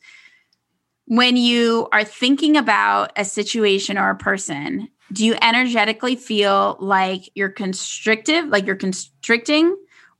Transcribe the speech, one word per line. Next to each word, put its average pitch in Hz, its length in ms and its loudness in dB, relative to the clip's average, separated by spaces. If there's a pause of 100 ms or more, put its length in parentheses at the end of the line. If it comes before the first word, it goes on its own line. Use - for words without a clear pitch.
(1080)
When 247 300 4
you 233 560 2
are 214 120 2
thinking 277 520 2
about 202 600 2
a 202 80 -2
situation 202 720 -2
or 196 120 0
a 190 60 -2
person, 196 720 -6 (240)
do 208 140 -2
you 226 160 2
energetically 233 720 0
feel 202 640 0
like 190 540 -2
you're 196 160 -2
constrictive, 220 1000 -2
like 196 180 0
you're 190 100 -4
constricting, 233 1000 -2 (440)